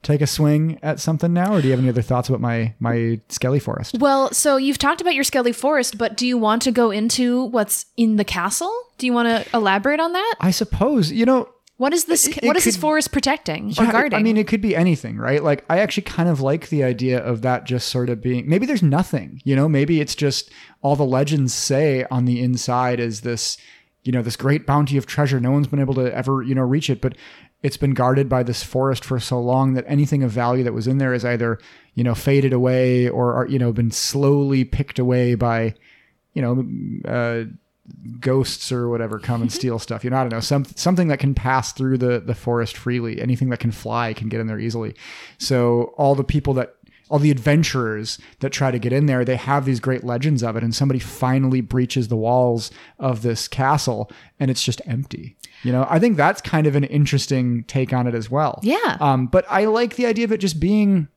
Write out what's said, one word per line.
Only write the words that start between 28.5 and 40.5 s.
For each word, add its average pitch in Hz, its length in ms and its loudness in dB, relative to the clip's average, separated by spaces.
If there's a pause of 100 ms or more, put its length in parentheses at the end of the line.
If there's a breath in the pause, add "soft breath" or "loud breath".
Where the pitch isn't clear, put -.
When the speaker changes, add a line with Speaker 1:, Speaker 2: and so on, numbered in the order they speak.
Speaker 1:
forest 131 400 -2
for 127 180 -4
so 123 200 -4
long 131 320 2
that 127 140 -2
anything 143 360 2
of 120 80 0
value 123 340 0
that 120 100 -2
was 113 120 -4
in 131 120 0
there 131 160 2
is 117 100 -2
either, 117 340 0 (360 loud breath)
you 120 100 0
know, 120 100 2
faded 135 400 2
away 127 540 4
or, 120 260 0
or, 127 140 0
you 135 100 0
know, 120 140 2
been 113 180 2
slowly 139 760 2
picked - 340 -2
away 123 360 2
by, 113 400 0 (600 soft breath)
you 131 80 -2
know, 120 680 -4
uh, 117 340 -4 (760)
ghosts 127 500 0
or 120 180 -2
whatever 113 300 -4
come 117 240 -2
and 113 100 -2
Speaker 2:
<laughs> - 80 -8
Speaker 1:
steal 117 180 -2
stuff. - 260 -10
You 123 60 -2
know, 131 60 0
I 135 60 2
don't 120 100 -2
know, 113 80 -4
some, 143 240 0